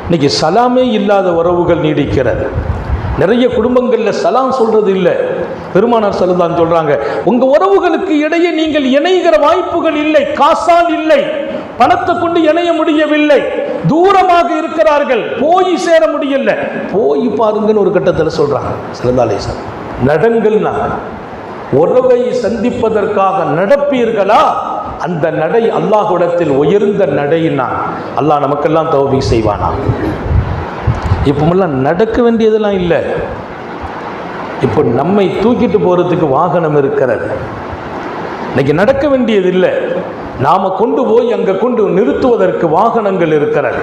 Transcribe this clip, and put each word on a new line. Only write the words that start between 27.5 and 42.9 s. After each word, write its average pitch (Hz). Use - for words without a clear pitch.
அல்லாஹ் 147
நமக்கெல்லாம் 151
தௌஃபீக் 131
செய்வானா? 101
இப்பமெல்லாம் 156
நடக்க 156
வேண்டியதெல்லாம் 220
இல்ல. 175
இப்போ 131
நம்மை 170
தூக்கிட்டு 226
போறதுக்கு 175
வாகனம் 156
இருக்கிறது. 127
இன்னைக்கு 147
நடக்க 269
வேண்டியது 220
இல்ல. 180
நாம 175
கொண்டு 240
போய் 233
அங்க 190
கொண்டு 220
நிறுத்துவதற்கு 196
வாகனங்கள் 190